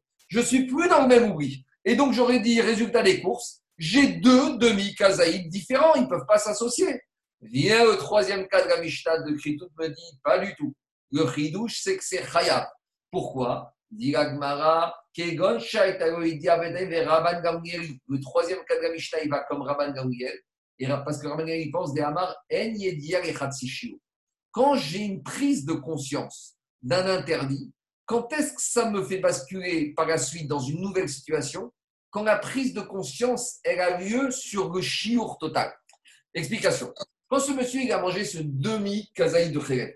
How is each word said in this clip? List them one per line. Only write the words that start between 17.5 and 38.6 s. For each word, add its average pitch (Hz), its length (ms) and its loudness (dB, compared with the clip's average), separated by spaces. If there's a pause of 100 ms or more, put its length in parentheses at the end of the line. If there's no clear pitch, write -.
Le 135 140 -4
troisième 170 480 -2
cas 165 80 2
de 160 60 -2
la 165 100 -2
Mishnah, 160 320 -6
il 147 60 -4
va 139 180 -2
comme 139 140 -6
Rabban 143 300 -4
Gamliel. 127 460 -6 (400)
Et 127 80 -6
Ra-, 139 180 -2
parce 147 140 -6
que 151 80 -10
Rabban 151 180 -4
Gamliel, 165 220 -4
il - 60 -8
pense, 165 200 -4
des 147 100 -2
Amar, 175 340 -2 (160)
En 220 220 -2
Yedia 180 460 -4
Le 165 160 -6
Chatzi 135 300 -8
Shiur. - 300 -10 (560)
Quand 269 240 4
j'ai 175 240 -4
une 202 220 -6
prise 277 420 -2
de 160 80 -2
conscience - 840 -8 (260)
d'un 175 240 0
interdit, 143 640 -2 (340)
quand 233 260 -2
est-ce 294 200 -2
que - 100 -10
ça 226 280 0
me 196 120 -2
fait 190 160 -4
basculer 170 760 -2
par 160 120 0
la 160 100 0
suite 160 320 -6
dans 143 120 -4
une 151 200 -6
nouvelle 185 280 -2
situation ? 156 640 -6 (380)
Quand 208 120 -4
la 214 140 4
prise - 360 -4
de 208 80 -8
conscience, 196 840 -4
elle 180 160 0
a 180 180 0
lieu 240 320 -2
sur 185 420 -6
le 185 80 -2
shiur 220 580 -2
total. - 360 -2 (580)
Explication. 170 600 -2 (340)
Quand 262 120 2
ce 277 120 0
monsieur, 254 300 -2
il 214 100 0
a 185 80 0
mangé 180 240 -2
ce 175 160 -8
demi-kazaï 170 1080 0